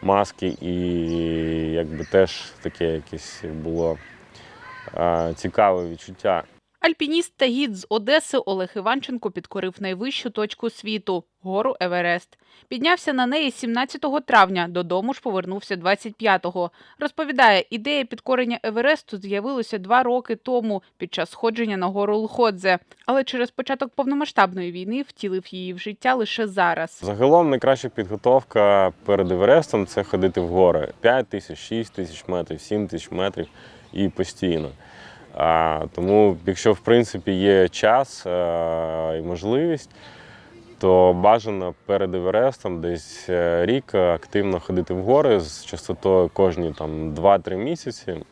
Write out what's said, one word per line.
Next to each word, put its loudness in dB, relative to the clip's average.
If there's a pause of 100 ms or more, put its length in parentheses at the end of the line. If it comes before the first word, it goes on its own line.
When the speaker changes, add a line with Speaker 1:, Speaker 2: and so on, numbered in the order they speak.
Speaker 1:
маски, 0
і -6 (960)
якби -4
теж 2 (180)
таке -4
якесь -12 (200)
було, -2 (1000)
е, 0
цікаве 2
відчуття. -4 (360)
Speaker 2:
Альпініст -2
та 0
гід -2
з -14
Одеси -2
Олег -4
Іванченко -4
підкорив -8
найвищу -6
точку -6
світу — -6 (200)
гору -2
Еверест. -2 (300)
Піднявся 0
на 2
неї 0
сімнадцятого -4
травня, 2
додому -2
ж -12
повернувся -6
двадцять -2
п'ятого. -2 (280)
Розповідає, 2
ідея -4
підкорення -4
Евересту -2
з'явилася -6
два 2
роки -2
тому -4 (140)
під -10
час -4
сходження -4
на -2
гору -2
Лходзе. 0 (260)
Але 0
через -4
початок -6
повномасштабної 0
війни -6
втілив -8
її -10
в -12
життя -2
лише -4
зараз. -2
Speaker 1:
Загалом 6
найкраща 2
підготовка 4 (140)
перед 2
Еверестом — 4
це -4
ходити 0
в -2
гори. 4 (100)
П'ять 2
тисяч, -10
шість -6
тисяч -10
метрів, -4
сім -2
тисяч -10
метрів -4 (460)
і 0
постійно. -4 (680)
А, 2 (140)
тому, 4
якщо, 2
в -2
принципі, 2
є 4
час, 0
а, -2
і -8
можливість, -2 (880)
то 6
бажано 2 (120)
перед -2
Еверестом -2
десь, -8
е, 2
рік -2
активно 0
ходити -4
в -4
гори 4
з -8
частотою 0
кожні, 0
там, -6
два-три 2
місяці -8 (160)